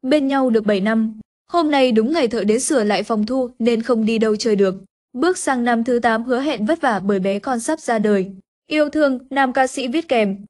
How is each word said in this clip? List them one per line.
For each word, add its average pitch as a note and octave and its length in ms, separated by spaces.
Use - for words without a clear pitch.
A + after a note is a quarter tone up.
Bên C4+ 260
nhau C4+ 220
được A3 160
bảy G3+ 140
năm. A3 400
Hôm E4+ 180
nay C4 220
đúng A3 200
ngày D#4 160
thợ A3 160
đến G#3+ 160
sửa C4+ 240
lại G#3 180
phòng G#3+ 240
thu B3+ 320
nên A3+ 240
không A3+ 220
đi A3+ 140
đâu G#3+ 180
chơi G#3+ 200
được. F#3+ 180
Bước E4 260
sang B3+ 260
năm A#3 200
thứ A#3+ 140
tám A#3 260
hứa B3+ 160
hẹn C4 260
vất E4 140
vả A3 240
bởi G3 160
bé G3 180
con A#3+ 220
sắp D#4+ 200
ra A#3 180
đời. G3+ 320
Yêu D4+ 220
thương, C#4+ 300
nam C4+ 220
ca C4 140
sĩ B3+ 220
viết D#4+ 200
kèm. G#3 280